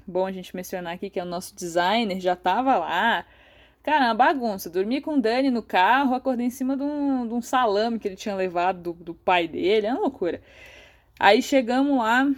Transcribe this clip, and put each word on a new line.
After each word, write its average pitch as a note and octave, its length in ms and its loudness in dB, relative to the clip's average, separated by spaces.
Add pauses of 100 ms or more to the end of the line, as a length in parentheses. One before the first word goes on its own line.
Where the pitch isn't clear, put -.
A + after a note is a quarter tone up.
bom F#3 180 -2
a F#3+ 60 -6
gente F#3 240 -14
mencionar F3+ 380 -8
aqui, F#3+ 160 -10
que F#3+ 100 -6
é F3 40 -6
o F3+ 40 -8
nosso F3+ 260 -10
designer, F#3 680 -2
já F3+ 160 0
tava A3+ 400 2
lá. F3 480 0 (580)
Cara, C#4+ 220 2
uma A3+ 80 2
bagunça. A#3 560 0
Dormi G#3 320 -2
com D4+ 140 -4
o C#4 60 2
Dani B3+ 300 0
no A#3 100 -2
carro, A#3+ 540 2
acordei B3 300 -2
em B3 40 0
cima C4 280 -4
de C4+ 60 -4
um, C#4 440 -2
de A3 60 -6
um A#3+ 80 -2
salame A3+ 580 0
que G#3 80 -6
ele F#3 80 -6
tinha G3+ 180 -6
levado F#3 480 -2
do, E3+ 120 -8
do E3+ 200 -14
pai F3+ 320 2
dele. F#3+ 420 0
É A#3 40 -2
uma F4+ 120 -2
loucura. F3+ 380 -4 (800)
Aí G#3+ 240 8
chegamos C4+ 540 2
lá, A#3+ 280 2 (120)